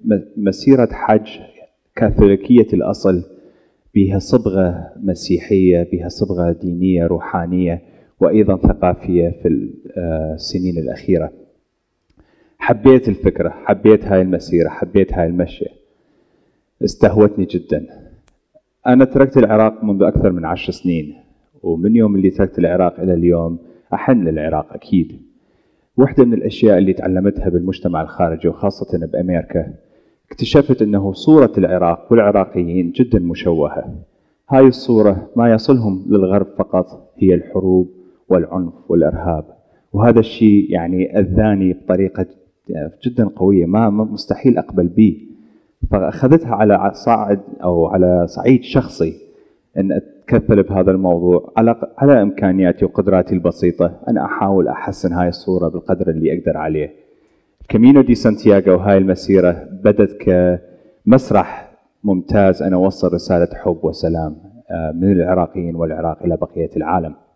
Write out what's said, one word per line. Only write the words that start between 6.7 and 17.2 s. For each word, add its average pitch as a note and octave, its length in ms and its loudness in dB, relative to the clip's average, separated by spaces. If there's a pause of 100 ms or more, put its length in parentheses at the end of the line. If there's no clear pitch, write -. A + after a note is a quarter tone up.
روحانية، F2 760 -4 (380)
وأيضًا F#2+ 360 2
ثقافية F2 720 0 (140)
في F2+ 60 -2
ال-، - 260 -4 (220)
آه، D#2+ 380 -6
السنين F2 440 -6
الأخيرة. D#2 540 -4 (1300)
حبيت B2 500 4
الفكرة، F2+ 400 -2
حبيت G#2 560 2
هاي G2 180 2
المسيرة، E2+ 460 -2
حبيت F#2+ 440 -2
هاي F2 140 -2
المشية. F2 400 -4 (1200)
استهوتني G#2 600 2